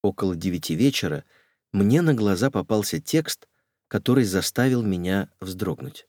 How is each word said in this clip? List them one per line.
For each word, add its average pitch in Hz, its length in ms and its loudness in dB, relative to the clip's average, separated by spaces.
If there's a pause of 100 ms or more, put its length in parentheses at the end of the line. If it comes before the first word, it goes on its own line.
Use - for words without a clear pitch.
Около 95 320 -2
девяти 82 400 -4
вечера 87 500 -2 (460)
мне 104 300 4
на 160 120 4
глаза 107 380 2
попался 101 500 -2
текст, - 460 -2 (400)
который 123 380 2
заставил 120 580 0
меня 95 460 -2 (100)
вздрогнуть. 92 680 -8